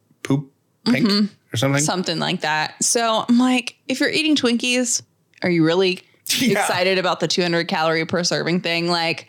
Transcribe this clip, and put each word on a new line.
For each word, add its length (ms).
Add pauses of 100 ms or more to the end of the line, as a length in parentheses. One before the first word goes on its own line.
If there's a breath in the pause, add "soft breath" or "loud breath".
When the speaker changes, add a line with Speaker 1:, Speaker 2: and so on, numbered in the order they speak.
(220)
Speaker 1:
poop 300 (340)
pink 220
Speaker 2:
Mm-hmm. 180 (280)
Speaker 1:
or 40
something? 240
Speaker 2:
Something 380
like 220
that. 420
So 440
I'm 120
like, 380 (100)
if 120
you're 120
eating 240
Twinkies, 680 (400)
are 80
you 160
really 360 (140)
Speaker 1:
<laughs> 240
Yeah. 220
Speaker 2:
excited 360
about 220
the 80
two 160
hundred 240
calorie 380
per 180
serving 380
thing? 260
Like, 420